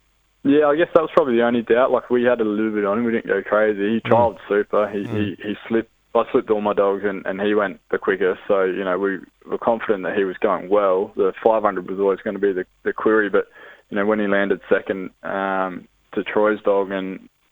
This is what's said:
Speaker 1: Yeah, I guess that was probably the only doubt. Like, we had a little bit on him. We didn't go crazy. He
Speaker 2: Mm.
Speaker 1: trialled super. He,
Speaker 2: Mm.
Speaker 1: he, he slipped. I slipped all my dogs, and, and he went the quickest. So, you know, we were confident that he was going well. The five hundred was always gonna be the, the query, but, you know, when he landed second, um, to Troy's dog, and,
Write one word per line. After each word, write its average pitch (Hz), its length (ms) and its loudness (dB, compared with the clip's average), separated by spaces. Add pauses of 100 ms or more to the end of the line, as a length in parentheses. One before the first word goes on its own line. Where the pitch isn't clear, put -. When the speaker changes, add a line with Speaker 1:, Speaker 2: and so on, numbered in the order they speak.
(440)
Speaker 1:
Yeah, 147 240 4
I 147 80 4
guess 165 180 2
that 170 80 6
was 160 140 -2
probably 135 220 2
the 117 60 4
only 120 200 2
doubt. 123 280 4
Like, 120 200 0
we 123 120 2
had 123 160 2
a 113 40 0
little 107 280 0
bit 104 140 -2
on 101 140 0
him. 120 60 -2
We 117 80 0
didn't 113 120 -2
go 98 160 0
crazy. 107 540 0
He 110 60 -2
Speaker 2:
Mm. 117 100 -2
Speaker 1:
trialled 113 260 2 (100)
super. 104 420 0
He, 101 100 -6
Speaker 2:
Mm. 101 100 -6
Speaker 1:
he, 104 320 -4
he 104 160 -6 (100)
slipped. 113 220 -2 (240)
I 117 180 2
slipped 113 200 2
all 107 100 0
my 104 120 0
dogs, 98 300 0
and, 98 220 -4
and 95 160 -6
he 104 140 0
went 98 340 -2
the 95 80 -2
quickest. 95 500 -2
So, 95 160 2
you 92 200 -2
know, 92 160 -2
we 98 180 -2 (300)
were 98 100 -6
confident 110 460 -2
that 92 120 -4
he 101 80 0
was 92 140 -4
going 90 320 -2
well. 101 460 2
The 95 180 0 (100)
five 110 200 2
hundred 95 260 -2
was 95 100 -6
always 98 240 0
gonna 101 160 -6
be 98 140 0
the, 92 120 -4 (180)
the 101 100 -4
query, 110 340 2
but, 95 200 0 (420)
you 104 60 -8
know, 101 100 0
when 107 140 2
he 104 80 -2
landed 98 420 0
second, 98 400 -2 (140)
um, 95 640 -4 (260)
to 98 100 -4
Troy's 107 380 0
dog, 98 300 0
and, 95 360 -8 (240)